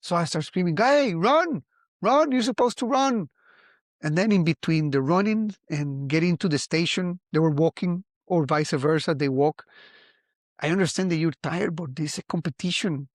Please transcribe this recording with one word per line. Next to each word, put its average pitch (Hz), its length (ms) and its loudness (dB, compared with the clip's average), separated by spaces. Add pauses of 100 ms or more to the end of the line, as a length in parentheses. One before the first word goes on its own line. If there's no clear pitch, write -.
So - 140 -6
I 170 80 2
start 156 220 -4
screaming, 175 320 -2
Hey, 262 360 4
run, 247 500 0 (380)
run, 277 300 4
you're 254 100 2
supposed 240 380 0
to 254 60 -4
run. 254 440 0 (720)
And 151 160 -2
then 202 140 2
in 196 120 4
between 160 480 0
the 139 100 2
running 202 520 0 (160)
and 143 400 -6
getting 160 280 2
to - 100 -4
the 151 100 2
station, 175 640 -2 (120)
they 156 80 0
were 160 120 4
walking, 175 520 0 (220)
or 170 200 0
vice 151 260 0
versa, 151 420 0
they 143 160 0
walk. 143 360 0 (920)
I 147 100 -2
understand 185 420 0
that 170 60 0
you're 160 160 0 (100)
tired, 175 320 -4
but 156 200 -10
this 151 180 -6
is - 60 -10
a - 40 -12
competition. 160 920 -4